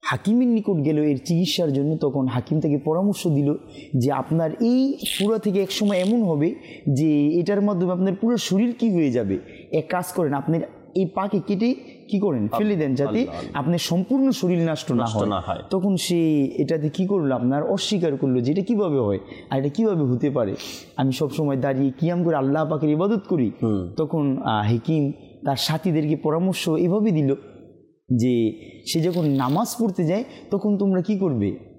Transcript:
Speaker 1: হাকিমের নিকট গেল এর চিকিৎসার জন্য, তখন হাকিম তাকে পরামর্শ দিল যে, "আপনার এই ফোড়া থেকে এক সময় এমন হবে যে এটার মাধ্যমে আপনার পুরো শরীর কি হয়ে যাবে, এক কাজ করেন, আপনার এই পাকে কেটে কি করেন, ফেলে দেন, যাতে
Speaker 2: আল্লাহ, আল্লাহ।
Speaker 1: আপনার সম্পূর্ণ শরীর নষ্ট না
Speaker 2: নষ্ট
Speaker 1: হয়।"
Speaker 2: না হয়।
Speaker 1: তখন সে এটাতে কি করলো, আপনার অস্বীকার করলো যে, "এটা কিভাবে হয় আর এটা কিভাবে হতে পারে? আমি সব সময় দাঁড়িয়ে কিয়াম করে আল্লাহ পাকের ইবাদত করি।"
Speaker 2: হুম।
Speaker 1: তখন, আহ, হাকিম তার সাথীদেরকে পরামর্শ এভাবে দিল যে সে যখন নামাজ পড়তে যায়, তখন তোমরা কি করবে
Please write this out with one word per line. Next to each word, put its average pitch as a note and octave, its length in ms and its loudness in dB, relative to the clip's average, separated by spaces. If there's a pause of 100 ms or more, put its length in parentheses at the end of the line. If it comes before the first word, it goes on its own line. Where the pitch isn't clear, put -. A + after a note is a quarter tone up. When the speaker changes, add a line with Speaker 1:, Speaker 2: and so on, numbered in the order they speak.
Speaker 1:
হাকিমের A#3 420 2
নিকট G3+ 380 2
গেল D3+ 140 2
এর D3 180 2
চিকিৎসার E3 560 0
জন্য, C#3+ 240 0
তখন C3+ 300 0
হাকিম B2 320 0
তাকে D3 180 2
পরামর্শ F3 500 0
দিল D3 260 2 (440)
যে, B2+ 140 2
"আপনার D#3 380 0 (120)
এই B3+ 360 2 (220)
ফোড়া G#3+ 200 2
থেকে G3+ 220 0
এক F#3 100 -2
সময় G3+ 260 0
এমন G#3+ 260 2
হবে E3 320 2 (380)
যে D3 340 4
এটার F3 340 2
মাধ্যমে F#3 300 0
আপনার F#3 300 0
পুরো A#3 160 2
শরীর A#3 420 0
কি A3+ 140 2
হয়ে D#3 180 2
যাবে, G2+ 280 0 (320)
এক D#3 180 -2
কাজ F3+ 240 -4
করেন, D3+ 200 0
আপনার D#3+ 280 0 (340)
এই F#3 100 2
পাকে G3 420 -2
কেটে G#3+ 260 0 (360)
কি G3+ 100 0
করেন, C3+ 280 0 (100)
ফেলে G#3 180 0
দেন, C#3+ 200 0
যাতে C#3+ 240 0
Speaker 2:
আল্লাহ, - 160 -4
আল্লাহ। - 240 -8
Speaker 1:
আপনার D#3+ 180 0
সম্পূর্ণ B3+ 540 0
শরীর F3 400 0
নষ্ট D3+ 200 -4
না A#2+ 120 2
Speaker 2:
নষ্ট A2 140 -2
Speaker 1:
হয়।" G#2 120 0
Speaker 2:
না G2 100 0
হয়। - 200 -6 (100)
Speaker 1:
তখন F#3+ 260 0
সে D#3+ 480 2
এটাতে D3+ 460 -2
কি F#3 160 -2
করলো, E3 300 0
আপনার C3 280 0
অস্বীকার F3+ 540 0
করলো B2+ 240 2
যে, B2 100 0
"এটা F#3+ 100 0
কিভাবে F#3+ 380 0
হয় G2+ 200 2 (300)
আর C3+ 100 0
এটা C#3+ 100 0
কিভাবে F#3+ 340 0
হতে B2+ 260 2
পারে? A#2+ 260 0 (420)
আমি C3 140 2
সব C3 200 -2
সময় C#3 260 -2
দাঁড়িয়ে C3+ 420 0
কিয়াম F3 240 0
করে E3 120 2
আল্লাহ C#3+ 340 0
পাকের D3+ 200 0
ইবাদত F#3+ 400 2
করি।" C3 220 2 (120)
Speaker 2:
হুম। G2+ 340 -2
Speaker 1:
তখন, D3 460 -2
আহ, G#2+ 280 0
হাকিম C#3+ 400 0 (340)
তার C3+ 100 0
সাথীদেরকে D#3 600 0
পরামর্শ E3 540 -2
এভাবে F3 420 2
দিল C#3 240 2 (800)
যে A#2 360 2 (360)
সে E3 140 -2
যখন F3 240 0
নামাজ C#3+ 540 0
পড়তে G3+ 240 0
যায়, F#3 200 0 (280)
তখন G#3 260 0
তোমরা F#3+ 240 2
কি G3+ 160 0
করবে B2 400 0 (220)